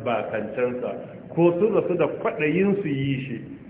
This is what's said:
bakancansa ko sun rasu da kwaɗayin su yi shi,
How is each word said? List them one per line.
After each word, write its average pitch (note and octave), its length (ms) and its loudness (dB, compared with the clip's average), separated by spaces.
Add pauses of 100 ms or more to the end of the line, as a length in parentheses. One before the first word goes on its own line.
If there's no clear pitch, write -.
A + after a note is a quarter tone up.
bakancansa A#2 880 -2 (380)
ko E3+ 320 4
sun G#3 160 4
rasu E3+ 180 2
da E3 140 2
kwaɗayin F3 720 2
su E3+ 80 -4
yi C#3 320 0
shi, - 160 -6 (320)